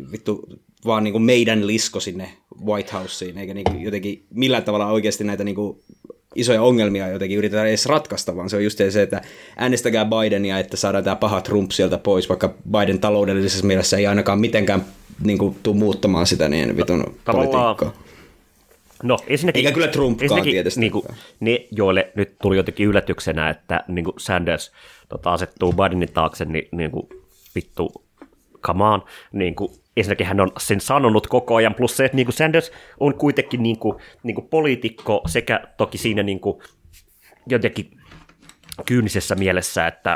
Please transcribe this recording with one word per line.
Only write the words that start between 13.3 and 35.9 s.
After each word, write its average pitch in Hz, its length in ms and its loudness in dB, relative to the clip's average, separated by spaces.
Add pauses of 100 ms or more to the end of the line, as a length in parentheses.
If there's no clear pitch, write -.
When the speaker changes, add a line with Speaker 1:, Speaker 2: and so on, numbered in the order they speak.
Speaker 1:
mielessä 95 300 2
ei 101 100 2
ainakaan 101 320 2
mitenkään 101 460 2 (380)
niinku 101 400 2
tuu 107 100 2
muuttamaan 95 540 2
sitä 78 220 2
niin 71 280 0
vitun - 380 0 (100)
Speaker 2:
Tavallaan 120 260 2
Speaker 1:
politiikkaa. 117 520 0 (1000)
Speaker 2:
No, 117 140 2 (100)
ensinnäkin, 151 320 0
Speaker 1:
Eikä 143 120 2
kyllä 160 160 0
Trumpkaan 131 360 0
Speaker 2:
ensinnäkin, 143 280 2
Speaker 1:
tietysti. - 280 0
Speaker 2:
niinku, 104 260 0 (340)
ne, 117 320 0
joille 98 440 2
nyt 101 260 -2
tuli 95 160 2
jotenkin 101 300 0
yllätyksenä, 85 600 0
että 82 380 -4
niinku 87 300 -4
Sanders, 87 540 -2 (380)
tota, - 240 -2
asettuu 90 400 -2
Bidenin 90 400 0
taakse, 80 320 -2
niin 78 260 -4
niinku, 82 380 -6 (460)
vittu, - 360 -6 (720)
come 90 220 0
on. 104 200 4 (280)
Niinku, 92 400 -4 (260)
ensinnäkin 98 300 0
hän 98 120 0
on 92 200 2
sen 101 220 -2
sanonut 123 460 2
koko 120 280 2
ajan, 110 200 4
plus 120 220 0
se, 135 80 4
että 131 100 0
niinku 131 160 0
Sanders 156 400 0 (280)
on 143 160 2
kuitenkin 143 480 0
niinku, 110 360 0 (240)
niinku 113 180 -6
poliitikko 120 840 -2
sekä 123 320 -2 (180)
toki 107 200 -2